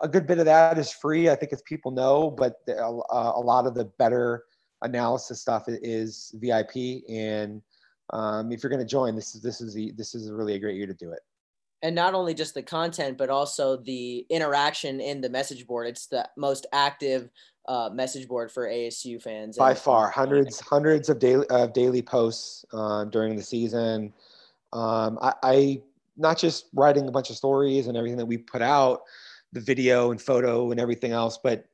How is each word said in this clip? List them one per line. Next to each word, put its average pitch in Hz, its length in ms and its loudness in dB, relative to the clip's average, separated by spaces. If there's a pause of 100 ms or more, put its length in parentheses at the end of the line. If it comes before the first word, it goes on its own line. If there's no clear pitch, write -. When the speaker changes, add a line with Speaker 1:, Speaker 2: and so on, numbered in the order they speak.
Speaker 1:
a 160 60 -2
good 156 180 2
bit 175 120 2
of 165 60 6
that 165 320 8
is 147 140 -2
free, 160 400 2
I 139 60 4
think, 147 160 -6
as 135 100 -8
people 147 300 -10
know, 139 380 4
but 123 360 -2
the, 110 180 -4
uh, 117 520 -2
a 120 40 -2
lot 120 260 4
of 123 80 -4
the 117 100 -2
better 120 580 0 (400)
analysis 120 580 -2
stuff 113 280 -2
i-, 120 120 -4
is 113 540 -6
V 117 180 -2
I 110 120 2
P. 127 440 -8
And, 107 540 -6 (500)
um, 110 400 -4
if 113 100 -10
you're 135 80 -2
gonna 131 140 -2
join, 123 300 0
this 110 200 -10
is, 110 60 -20
this 113 200 -8
is 113 120 -12
the, 110 200 -8
this 107 220 -14
is 110 160 -12
really 104 240 -4
a 98 40 -4
great 101 180 -6
year 98 120 -8
to 95 60 -10
do 85 180 -14
it. - 80 -14 (640)
Speaker 2:
And 170 120 -4
not 180 180 0
only 180 200 -2
just 156 200 -8
the 135 80 -8
content, 160 560 -6
but 135 100 -2
also 139 480 -2
the 123 540 -8
interaction 147 720 -2
in 139 200 -6
the 131 80 -4
message 127 380 -6
board. 120 220 -6
It's 123 180 -12
the - 300 -6
most 139 360 -2
active, 139 560 0 (380)
uh, 120 260 -4
message 131 360 -6
board 117 240 -6
for 120 160 -4
A 117 200 -4
S - 160 -12
U 117 140 -10
fans. 110 400 -12
Speaker 1:
By 131 120 8
Speaker 2:
And 131 80 2
Speaker 1:
far, 110 320 4
hundreds, 135 500 2
hundreds 151 480 2
of 139 100 4
daily, 127 300 4
of 123 240 4
daily 127 300 2
posts, 117 720 -2
uh, 107 340 -2
during 110 300 -2
the 101 60 -8
season. 113 680 -2 (600)
Um, 113 500 -2
I, 131 200 2
I, 135 400 4 (340)
not 160 200 2
just 165 380 -2
writing 139 340 6
a 123 40 -8
bunch 131 180 -2
of 113 60 -12
stories 135 500 2
and 120 100 -4
everything 120 220 -4
that 117 80 -4
we 117 120 -4
put 117 240 -6
out, 131 400 4 (500)
the 123 80 -10
video 123 520 2
and 110 100 -8
photo 120 480 2
and 120 100 -2
everything 120 320 -2
else, 117 300 0
but 120 320 0